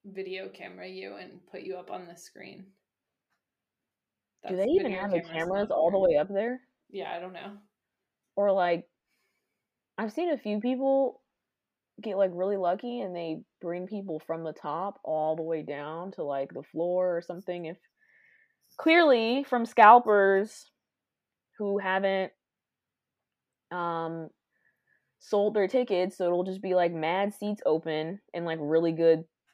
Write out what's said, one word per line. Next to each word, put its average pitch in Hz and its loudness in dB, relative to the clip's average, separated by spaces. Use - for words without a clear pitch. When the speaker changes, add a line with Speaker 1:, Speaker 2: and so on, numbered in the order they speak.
Speaker 1:
video 190 -10
camera 185 -16
you 190 -14
and 180 -18
put 180 -16
you 185 -10
up 185 -14
on 185 -12
the 170 -20
screen. - -20
Speaker 2:
Do 185 -4
Speaker 1:
That's - -2
Speaker 2:
they 196 0
even 349 0
Speaker 1:
video 190 -6
Speaker 2:
have 202 -4
the 170 2
Speaker 1:
camera's - -
Speaker 2:
cameras 175 -4
Speaker 1:
not - -
Speaker 2:
all 165 2
the 196 2
Speaker 1:
working. - -
Speaker 2:
way 180 4
up 156 0
there? 226 -2
Speaker 1:
Yeah, 185 -10
I 170 -8
don't 185 -14
know. 202 -16
Speaker 2:
Or, 202 4
like, 175 2
I've 214 -6
seen 349 -2
a 285 0
few 208 -4
people 262 0
get, 202 -6
like, 190 4
really 190 -2
lucky 208 -4
and 185 -8
they 165 -8
bring 180 -8
people 196 -8
from 160 -8
the 156 -6
top 170 -8
all 156 -2
the 165 -6
way 160 -4
down 156 -10
to, 175 -8
like, 139 -6
the 139 -12
floor 180 -2
or 170 -6
something. 175 -10
If 165 -10
clearly 277 4
from 233 -2
scalpers 208 6
who 202 -2
haven't, 190 0
um, 165 -4
sold 208 0
their 202 2
tickets, 202 0
so 185 -2
it'll 175 2
just 190 -8
be, 190 0
like, 175 2
mad 180 -2
seats 208 -6
open 160 -2
and, 170 -6
like, 160 -4
really 165 2
good 165 4